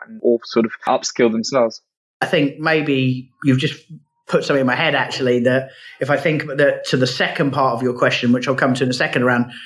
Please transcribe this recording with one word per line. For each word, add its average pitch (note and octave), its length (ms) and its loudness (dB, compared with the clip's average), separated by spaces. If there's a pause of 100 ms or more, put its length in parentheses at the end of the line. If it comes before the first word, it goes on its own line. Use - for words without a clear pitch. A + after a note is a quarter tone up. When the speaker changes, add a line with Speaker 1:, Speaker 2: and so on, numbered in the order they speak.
Speaker 1:
and, A2 140 -18
or A#2+ 220 2
sort A2+ 220 0
of A2 60 -6 (140)
upskill B2+ 440 0
themselves. A2+ 500 -2 (400)
Speaker 2:
I - 60 -2
think C#3+ 320 0
maybe C#3+ 720 0 (140)
you've C3 160 4
just D3+ 200 -4 (460)
put D3+ 180 0
something C#3+ 160 2
in C3 60 2
my B2 80 2
head, D3+ 200 0
actually, B2 460 0
that C3 300 0 (300)
if C3+ 100 -2
I C#3+ 80 2
think D#3 260 0 (120)
that C#3 320 2
to D3 100 0
the B2+ 80 2
second D3+ 460 -2
part C3 220 2
of A#2+ 80 -6
your B2 140 -2
question, B2 360 2
which B2 140 0
I'll C#3 80 0
come C3 200 2
to C3 100 0
in B2+ 60 0
a B2+ 40 -2
second, D3+ 280 0
around A#2+ 300 2 (140)